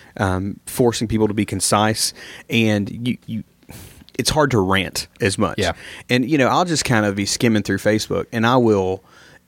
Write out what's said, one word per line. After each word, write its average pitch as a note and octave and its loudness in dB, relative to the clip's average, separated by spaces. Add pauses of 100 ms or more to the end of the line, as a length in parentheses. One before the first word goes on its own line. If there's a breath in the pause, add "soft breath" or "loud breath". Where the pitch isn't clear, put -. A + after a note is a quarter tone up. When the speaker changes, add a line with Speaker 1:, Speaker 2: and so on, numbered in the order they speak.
(160 loud breath)
Speaker 1:
um, F#2+ -2
forcing A#2+ 0
people G#2+ 2
to G2+ -6
be G#2+ 0
concise, G#2+ 0 (340 loud breath)
and A2 0
you, A#2+ -2
you, A2+ -8 (720 loud breath)
it's B2 -2
hard D3 2
to A2 4
rant F#2+ 0 (120)
as G2 0
much. G2+ -2
Speaker 2:
Yeah. F2 0 (360 loud breath)
Speaker 1:
And, B2 0
you D3+ 2
know, B2+ 4
I'll D3+ 2
just E3 -2
kind A2 2
of G2 0
be G2 -2
skimming A2 2
through G2 -2
Facebook, G#2+ 0
and A#2 0
I B2+ 4
will, G2 2 (460 loud breath)